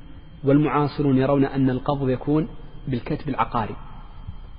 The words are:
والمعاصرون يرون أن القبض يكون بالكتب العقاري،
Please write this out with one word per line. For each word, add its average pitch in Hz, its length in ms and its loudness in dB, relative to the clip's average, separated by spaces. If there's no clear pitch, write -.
والمعاصرون 143 760 4
يرون 135 260 4
أن 135 260 2
القبض 135 380 0
يكون 143 400 2
بالكتب 139 400 -4
العقاري، 113 480 -2